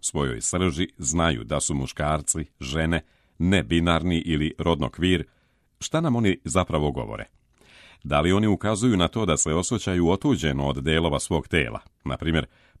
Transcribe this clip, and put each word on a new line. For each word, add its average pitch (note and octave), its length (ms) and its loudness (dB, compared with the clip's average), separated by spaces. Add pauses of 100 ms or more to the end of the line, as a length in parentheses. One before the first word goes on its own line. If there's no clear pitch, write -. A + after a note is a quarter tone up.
svojoj C2 400 -4
srži, F2+ 480 -2 (100)
znaju D2 460 0
da C#2+ 160 -2
su - 140 -2
muškarci, D2 720 -4 (160)
žene, D#2+ 400 0 (380)
nebinarni E2+ 800 2
ili D#2 400 -2
rodno D2 300 0
kvir, E2+ 360 0 (580)
šta - 180 -4
nam D3 160 0
oni G#2+ 280 2
zapravo E2 460 0
govore? A1 340 -8 (800)
Da C#2+ 160 2
li F2 120 4
oni G#2 140 4
ukazuju G#2+ 500 2
na F2 120 4
to A2 180 -4
da D#2+ 100 2
se D#2 180 0
osjećaju F2+ 560 0
otuđeno D#2+ 580 0
od C#2 80 -2
delova D2+ 440 0
svog - 280 -2
tela, A#1 320 -2 (240)
na C2 120 -4
primjer D#2+ 300 0 (340)